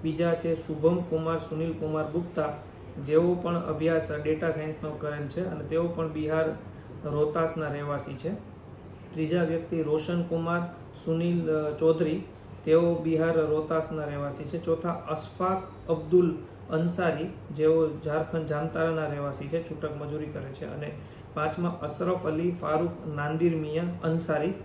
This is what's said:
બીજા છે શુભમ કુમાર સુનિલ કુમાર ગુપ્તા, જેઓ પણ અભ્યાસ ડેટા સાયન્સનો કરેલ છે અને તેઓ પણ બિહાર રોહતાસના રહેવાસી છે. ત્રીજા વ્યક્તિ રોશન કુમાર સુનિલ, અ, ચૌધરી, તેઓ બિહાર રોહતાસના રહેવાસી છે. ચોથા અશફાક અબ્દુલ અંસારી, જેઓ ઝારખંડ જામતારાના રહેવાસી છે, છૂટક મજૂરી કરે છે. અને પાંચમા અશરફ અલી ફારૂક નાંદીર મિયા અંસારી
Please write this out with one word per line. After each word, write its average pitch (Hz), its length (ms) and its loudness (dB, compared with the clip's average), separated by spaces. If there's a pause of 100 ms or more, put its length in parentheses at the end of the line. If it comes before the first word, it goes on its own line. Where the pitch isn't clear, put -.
બીજા 160 300 2
છે 165 220 0
શુભમ 160 420 2
કુમાર 160 400 0
સુનિલ 160 360 -2
કુમાર 156 320 -2
ગુપ્તા, 151 440 -2 (560)
જેઓ 165 280 6
પણ 170 220 0
અભ્યાસ 160 560 2 (120)
ડેટા 156 280 2
સાયન્સનો 156 380 -4
કરેલ 147 380 -4
છે 180 180 -4
અને 165 180 -6
તેઓ 165 240 2
પણ 165 240 -2
બિહાર 156 340 2 (600)
રોહતાસના 156 600 2
રહેવાસી 143 460 -4
છે. 165 200 -4 (800)
ત્રીજા 160 300 2
વ્યક્તિ 165 400 0
રોશન 156 400 2
કુમાર 170 380 0 (440)
સુનિલ, 165 460 2
અ, 151 200 2
ચૌધરી, 160 520 4 (420)
તેઓ 170 300 8
બિહાર 160 420 4 (100)
રોહતાસના 156 560 0
રહેવાસી 143 400 -4
છે. 170 220 -6
ચોથા 165 240 2
અશફાક - 1000 -4
અબ્દુલ 160 480 6 (320)
અંસારી, 170 600 0 (260)
જેઓ 156 320 6
ઝારખંડ 156 580 -2
જામતારાના 160 640 0
રહેવાસી 143 400 -4
છે, 165 220 -2
છૂટક 147 320 -6
મજૂરી 151 240 -6
કરે 135 280 -8
છે. - 120 -10
અને 147 260 -8 (420)
પાંચમા 160 360 0 (120)
અશરફ 175 440 -2
અલી 160 260 2
ફારૂક 156 640 0
નાંદીર 160 400 2
મિયા 156 280 0 (200)
અંસારી 165 500 2 (120)